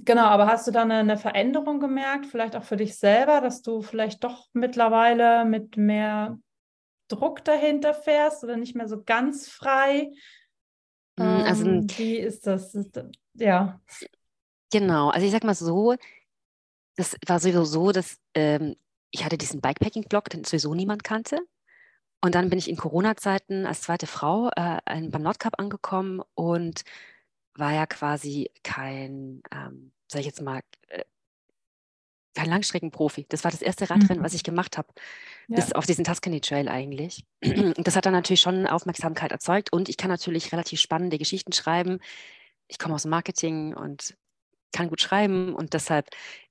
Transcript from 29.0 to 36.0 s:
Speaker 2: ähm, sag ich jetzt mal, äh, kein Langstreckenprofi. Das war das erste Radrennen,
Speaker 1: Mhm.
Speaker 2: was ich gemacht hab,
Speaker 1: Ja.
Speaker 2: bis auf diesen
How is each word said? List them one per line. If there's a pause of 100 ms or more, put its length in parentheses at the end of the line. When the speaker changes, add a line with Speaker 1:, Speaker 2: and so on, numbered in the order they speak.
Speaker 2:
ähm, (160)
sag
ich
jetzt
mal, (260)
äh, (1300)
kein
Langstreckenprofi.
Das
war
das
erste
Radrennen,
Speaker 1:
Mhm.
Speaker 2:
was
ich
gemacht
hab, (560)
Speaker 1:
Ja.
Speaker 2:
bis
auf
diesen